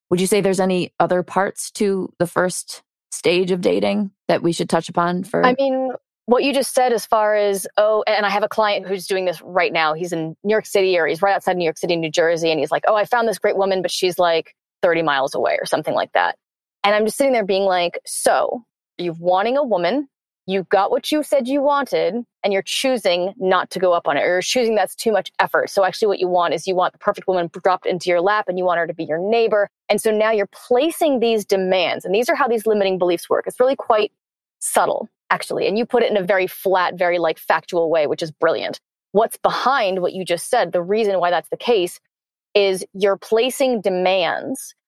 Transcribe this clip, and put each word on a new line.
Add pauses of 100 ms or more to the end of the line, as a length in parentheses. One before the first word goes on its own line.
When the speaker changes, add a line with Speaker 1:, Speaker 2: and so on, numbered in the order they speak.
Speaker 1:
Would
you
say
there's
any
other
parts
to
the
first (300)
stage
of
dating (180)
that
we
should
touch
upon
for
Speaker 2:
I
mean, (360)
what
you
just
said
as
far
as, (120)
oh,
and
I
have
a
client
who's
doing
this
right
now.
He's
in
New
York
City,
or
he's
right
outside
New
York
City,
New
Jersey.
And
he's
like,
"Oh,
I
found
this
great
woman,
but
she's,
like, (280)
thirty
miles
away,"
or
something
like
that. (480)
And
I'm
just
sitting
there
being
like,
"So (320)
you've
wanting
a
woman, (380)
you
got
what
you
said
you
wanted, (180)
and
you're
choosing
not
to
go
up
on
it,
or
you're
choosing
that's
too
much
effort.
So
actually
what
you
want
is
you
want
the
perfect
woman (140)
dropped
into
your
lap,
and
you
want
her
to
be
your
neighbor." (180)
And
so
now
you're (180)
placing
these
demands,
and
these
are
how
these
limiting
beliefs
work.
It's
really
quite (480)
subtle, (220)
actually.
And
you
put
it
in
a
very
flat,
very,
like,
factual
way,
which
is
brilliant. (320)
What's
behind
what
you
just
said,
the
reason
why
that's
the
case, (560)
is (100)
you're
placing
demands (140)